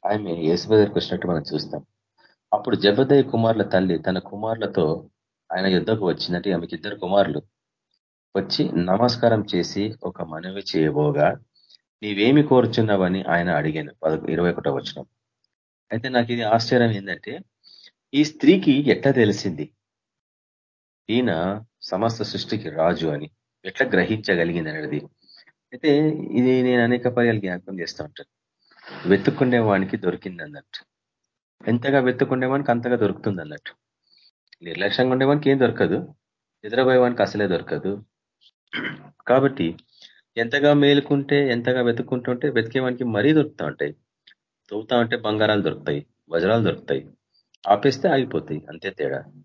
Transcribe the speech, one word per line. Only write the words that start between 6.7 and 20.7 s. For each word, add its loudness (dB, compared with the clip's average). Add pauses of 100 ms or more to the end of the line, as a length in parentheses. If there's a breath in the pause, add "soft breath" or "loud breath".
ఇద్దరు -12
కుమారులు 0 (960)
వచ్చి -2
నమస్కారం 2
చేసి -2
ఒక -8
మనవి -12 (140)
చేయబోగా, 2 (680 soft breath)
"నీవేమి 4
కోరుచున్నావని?" 2
ఆయన 0
అడిగాను. -2
పద-, -2
ఇరవై 0
ఒకటవ -4
వచనం. -10 (880)
అయితే -6
నాకు 0
ఇది -4
ఆశ్చర్యం 2
ఏంటంటే, -8 (720 soft breath)
ఈ 6
స్త్రీకి 4
ఎట్లా 2
తెలిసింది 0 (1400)